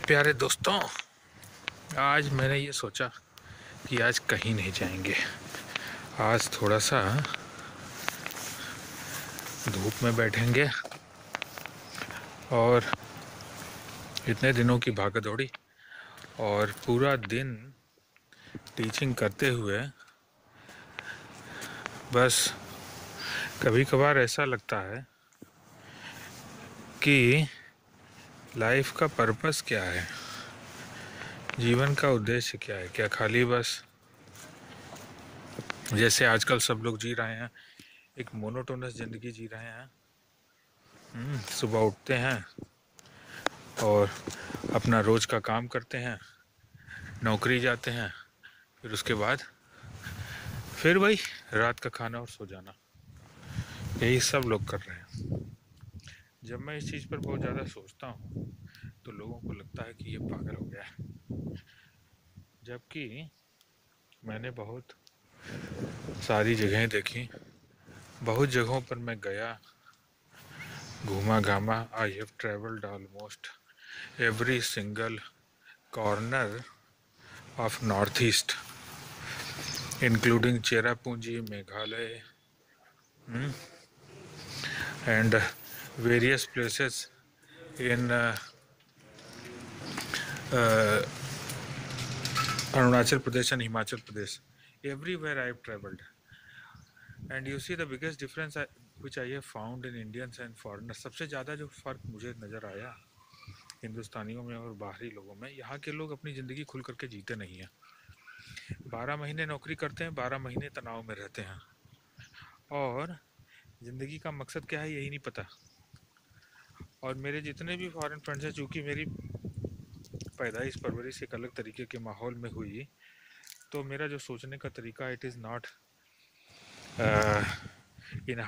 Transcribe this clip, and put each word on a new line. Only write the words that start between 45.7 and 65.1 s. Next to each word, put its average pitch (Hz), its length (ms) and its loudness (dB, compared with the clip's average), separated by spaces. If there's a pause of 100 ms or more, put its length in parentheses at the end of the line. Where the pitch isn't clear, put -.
हैं, 120 220 -4 (1040)
नौकरी 117 360 6
जाते 120 320 2
हैं, 113 200 -2 (720)
फिर 110 100 -8
उसके 107 220 0
बाद 110 300 2 (1300)
फिर 175 220 6
वही 202 200 8 (360)
रात 117 260 4
का 123 100 -4
खाना 117 320 -6
और 120 60 -10
सो - 180 -12
जाना, 92 300 -16 (1300)
यही 123 160 6
सब 139 280 4
लोग 104 220 2
कर 98 100 -4
रहे - 180 -12
हैं। - 500 -6 (960)
जब 120 220 -8
मैं 151 120 -8
इस 147 120 -6
चीज़ 151 180 -8
पर 156 100 -6
बहुत 139 220 -4
ज़्यादा 131 280 -2
सोचता - 400 -14
हूँ - 360 -10 (640)
तो 120 60 -12
लोगों 110 280 -12
को - 140 -8
लगता 101 340 -10
है 117 60 -14
कि 110 180 -10
ये 107 80 -6
पागल - 360 -6
हो - 100 -8
गया 98 180 -12
है, - 100 -16 (1700)
जबकि 123 640 -12 (960)
मैंने 110 260 -6
बहुत 120 420 -12 (1300)